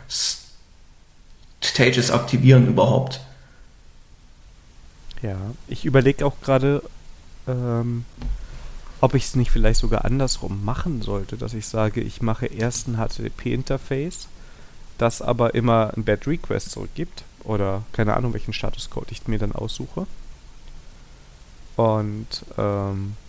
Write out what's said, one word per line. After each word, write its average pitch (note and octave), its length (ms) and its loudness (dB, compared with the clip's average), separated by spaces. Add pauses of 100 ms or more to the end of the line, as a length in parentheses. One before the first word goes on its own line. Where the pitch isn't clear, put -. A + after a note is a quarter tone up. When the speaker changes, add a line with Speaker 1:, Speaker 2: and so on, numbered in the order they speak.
Speaker 1:
S-, - 380 -2 (1160)
Stages B2 500 2
aktivieren B2+ 560 8
überhaupt. - 520 4 (2000)
Speaker 2:
Ja, G2 160 -4 (300)
ich - 180 -6
überleg C3+ 380 4
auch C#3+ 180 0
gerade, C#3 400 2 (680)
ähm, A#2+ 580 -2 (960)
ob C3+ 140 4
ich's - 200 0
nicht B2 160 4
vielleicht A2 280 8
sogar A2 260 2
andersrum G#2 580 0
machen B2 380 -2
sollte, G2+ 360 -4
dass A#2 160 -6
ich G#2+ 140 -8
sage, A2 340 0
ich G#2+ 200 -6
mache A2+ 240 0
erst - 420 -2
ein A#2 100 -2
H A2+ 120 0
T A2+ 140 -6
T A2 60 -4
P-Interface, C3+ 1000 -4 (680)
das A#2 240 2
aber A#2 340 2
immer A2+ 400 4
ein A2+ 100 -4
Bad G#2 200 2
Request C3+ 460 -2
zurückgibt - 520 -8 (200)
oder G2+ 480 -2
keine A2 240 2
Ahnung, A#2+ 180 0
welchen A2 200 -4
Statuscode - 580 -4
ich - 160 -10
mir A2 120 2
dann G#2+ 120 0
aussuche. C3 560 -6 (1700)
Und, G#2+ 720 0 (120)
ähm, G2+ 600 -2 (120)